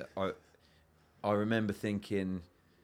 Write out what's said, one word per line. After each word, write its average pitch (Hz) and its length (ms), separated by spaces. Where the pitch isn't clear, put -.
Like, 95 180
I, 104 60
I - 40
remember 107 380
thinking, 98 720